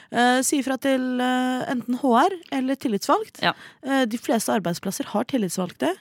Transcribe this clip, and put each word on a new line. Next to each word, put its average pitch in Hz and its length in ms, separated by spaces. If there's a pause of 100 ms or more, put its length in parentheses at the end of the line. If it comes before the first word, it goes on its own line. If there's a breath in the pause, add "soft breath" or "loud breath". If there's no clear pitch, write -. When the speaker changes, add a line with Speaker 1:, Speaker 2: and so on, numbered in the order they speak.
(100)
Speaker 1:
eh, 247 320
si 294 160
ifra 262 200
til, 254 420
eh, 254 500
enten 247 280
H - 40 (140)
R 330 140 (220)
eller 262 240
tillitsvalgt. 285 640
Speaker 2:
Ja. 175 100 (300 loud breath)
Speaker 1:
Eh, 269 240
de 226 120
fleste 247 320
arbeidsplasser 185 560
har 214 180
tillitsvalgte. 202 760